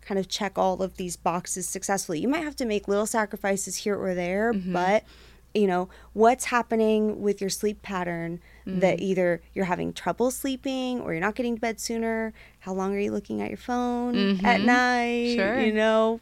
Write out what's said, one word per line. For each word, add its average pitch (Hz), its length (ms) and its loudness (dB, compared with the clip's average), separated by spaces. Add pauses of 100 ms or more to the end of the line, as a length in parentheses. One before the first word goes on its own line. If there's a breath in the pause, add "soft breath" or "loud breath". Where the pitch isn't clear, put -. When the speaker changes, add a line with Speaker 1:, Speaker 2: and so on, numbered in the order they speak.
Speaker 1:
kind 196 180 -4
of 185 80 -4
check 190 300 -4
all 185 240 2
of 185 160 -4
these 180 180 -6
boxes 180 520 -4
successfully?" 185 520 -2
You 202 80 0
might 311 160 0
have 294 120 -8
to 254 100 -2
make 208 220 -2
little 202 180 2
sacrifices 196 720 -2
here 202 180 -2
or 190 180 -2
there, 190 380 0
Speaker 2:
Mm-hmm. 185 200 -2
Speaker 1:
but 190 320 2 (500 loud breath)
you 208 140 4
know, 180 200 0 (260 loud breath)
what's 226 320 4
happening 220 760 2
with 202 180 0
your 196 100 -2
sleep 208 320 -2
pattern 175 580 -6 (260 soft breath)
that 185 320 2
Speaker 2:
Mm. - 40 -4
Speaker 1:
either 175 380 2 (140)
you're 190 120 -2
having 170 260 -2
trouble 233 400 0
sleeping 262 680 -4
or 165 120 -4
you're 165 80 -2
not 208 160 -2
getting 240 180 -2
to 220 60 -8
bed 226 180 -4
sooner. 226 540 -4 (280 loud breath)
How 185 120 -10
long 190 220 -2
are 202 40 -2
you 208 140 -2
looking 208 280 -4
at 208 100 -4
your 202 80 -8
phone 247 580 -2 (280)
at - 140 6
Speaker 2:
Mm-hmm. 208 80 2
Speaker 1:
night? 240 680 2
Speaker 2:
Sure. 220 240 2
Speaker 1:
You 214 120 2
know, 220 500 2